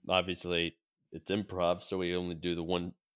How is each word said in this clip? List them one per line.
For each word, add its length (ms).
obviously, 680
it's 180
improv, 520
so 160
we 160
only 220
do 180
the 80
one 300